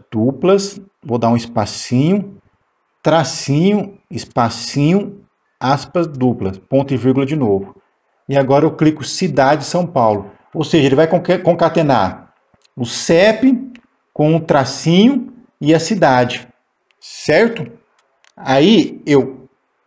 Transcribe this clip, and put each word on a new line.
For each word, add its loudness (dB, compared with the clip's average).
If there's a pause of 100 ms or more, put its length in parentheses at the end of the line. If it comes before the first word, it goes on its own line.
duplas, 0 (240)
vou -4
dar 0
um 2
espacinho, -4 (640)
tracinho, 0 (120)
espacinho, -2 (400)
aspas -2
duplas, -2
ponto -2
e 0
vírgula 0
de -4
novo. -2 (500)
E -2
agora 2
eu 0
clico 0
cidade 0
São -4
Paulo. 0 (240)
Ou -4
seja, 2
ele 2
vai 4
conca-, 0
concatenar 0 (420)
o -8
cep 2 (440)
com 2
o 0
tracinho 2 (300)
e 2
a 4
cidade, 0 (500)
certo? -2 (680)
Aí 2
eu 0 (380)